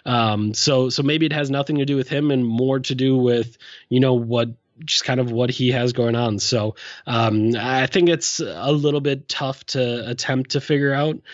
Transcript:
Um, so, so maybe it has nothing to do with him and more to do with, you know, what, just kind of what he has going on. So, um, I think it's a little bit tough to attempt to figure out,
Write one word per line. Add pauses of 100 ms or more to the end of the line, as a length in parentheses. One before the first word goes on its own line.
Um,
so,
so
maybe
it
has
nothing
to
do
with
him
and
more
to
do
with, (320)
you
know,
what, (340)
just
kind
of
what
he
has
going
on.
So, (300)
um,
I
think
it's
a
little
bit
tough
to
attempt
to
figure
out, (160)